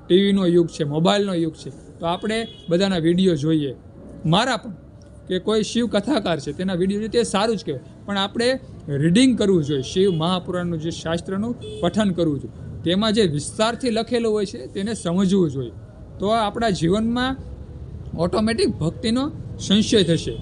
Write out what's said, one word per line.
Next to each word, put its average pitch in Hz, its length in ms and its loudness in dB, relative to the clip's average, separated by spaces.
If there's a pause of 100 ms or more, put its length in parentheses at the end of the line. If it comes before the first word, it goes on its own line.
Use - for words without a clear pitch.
ટી 180 220 6
વીનો 196 240 4
યુગ 170 200 4
છે, - 180 -6
મોબાઈલનો 185 500 2
યુગ 165 200 -2
છે, - 140 -14 (300)
તો 175 60 -8
આપણે 208 320 -2 (300)
બધાના 180 380 2
વીડિયો 180 300 4
જોઈએ, 147 360 0 (540)
મારા 214 320 4
પણ, 202 160 -10 (520)
કે 185 140 -4
કોઈ 214 240 0
શિવ 233 240 0
કથાકાર 202 520 0
છે 147 140 -8
તેના 190 220 -2
વીડિયો 190 260 0
જોઈએ, 220 140 -6
તે 233 80 4
સારું 214 340 0
જ - 80 -8
કહેવાય. 139 180 -6 (200)
પણ 202 140 -4
આપણે 233 320 0 (520)
રીડિંગ 226 360 6
કરવું 196 260 4
જોઈએ, 135 200 -2
શિવ 185 320 2
મહાપુરાણનું 175 640 -2
જે 160 120 -4
શાસ્ત્રનું 190 640 -4 (260)
પઠન 190 340 2
કરવું 160 260 0
જોઈએ, - 140 -12 (300)
તેમાં 202 300 2
જે 220 140 4
વિસ્તારથી 226 640 -2
લખેલું 226 400 0
હોય 208 140 0
છે 233 220 -12
તેને 202 260 -4
સમજવું 180 580 2
જોઈએ. 127 220 -6 (440)
તો 190 180 -2
આપણા 226 360 0
જીવનમાં 226 600 0 (840)
ઓટોમેટિક 220 520 2 (100)
ભક્તિનો 226 440 0 (360)
સંશય 208 440 4
થશે 160 380 0